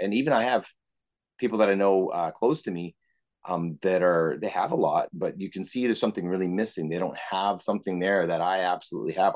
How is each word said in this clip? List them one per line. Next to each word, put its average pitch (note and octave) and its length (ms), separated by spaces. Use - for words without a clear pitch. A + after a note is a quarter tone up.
And G2+ 120
even C3+ 180
I A2+ 120
have B2 220
people A2+ 200
that G#2 120
I G2 60
know, G2 340
uh, E2 220
close C#3+ 320
to G2+ 80
me, F2 240
um, E2+ 340
that F#2 220
are, E2 360
they G2+ 100
have F#2 220
a - 40
lot, E2+ 380
but F2+ 280
you F#2+ 80
can F#2+ 140
see B2+ 240
there's A2+ 120
something G#2 280
really F#2 200
missing. F2+ 420
They F2 100
don't - 180
have G2 420
something G2+ 380
there F#2 300
that E2+ 120
I F#2 200
absolutely F2 540
have. F#2+ 220